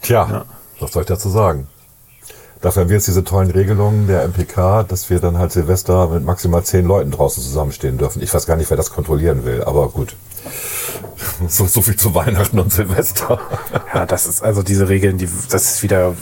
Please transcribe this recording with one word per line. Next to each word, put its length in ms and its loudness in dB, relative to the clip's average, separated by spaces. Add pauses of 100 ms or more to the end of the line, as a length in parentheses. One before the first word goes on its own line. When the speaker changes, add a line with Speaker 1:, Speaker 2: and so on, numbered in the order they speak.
Speaker 1:
Tja, 280 2
Speaker 2:
Ja. 140 -6 (360)
Speaker 1:
was 120 -8
soll 100 -2
ich 60 -6
dazu 200 -2
sagen? 380 2 (960)
Dafür 200 2
haben 60 2
wir 80 4
jetzt 100 0
diese 160 2
tollen 280 2
Regelungen 560 2
der 160 2
M 100 -2
P 120 -2
K, 380 2
dass 280 -4
wir 100 2
dann 180 0
halt 140 0
Silvester 560 2
mit 160 0
maximal 400 0
zehn 220 2
Leuten 240 2
draußen 320 0
zusammenstehen 560 -4
dürfen. 240 -2
Ich 100 -6
weiß 140 0
gar 100 2
nicht, 140 0
wer 60 2
das 140 -2
kontrollieren 540 0
will, 200 -2
aber 260 2
gut. 300 -6
<laughs> 40 -20 (1200)
So, 180 2
so 160 2
viel 140 2
zu 180 2
Weihnachten 440 2
und 140 2
Silvester. 680 0 (540)
Speaker 2:
Ja, 140 -2
das 200 -2
ist 160 -4
also 200 2
diese 260 2
Regeln, 300 2
die, 100 -2 (220)
das 140 0
ist 180 -2
wieder 400 2